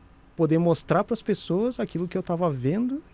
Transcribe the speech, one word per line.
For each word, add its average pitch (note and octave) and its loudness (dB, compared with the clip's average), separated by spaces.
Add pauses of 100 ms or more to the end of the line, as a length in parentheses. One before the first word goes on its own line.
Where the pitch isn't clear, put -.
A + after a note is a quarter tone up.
(360)
poder D#3+ 2
mostrar E3+ 2
pras A#3 -2
pessoas G#3+ -2
aquilo F3+ -4
que F#3+ -6
eu F3+ -4
tava F3 0
vendo G3+ -2 (100)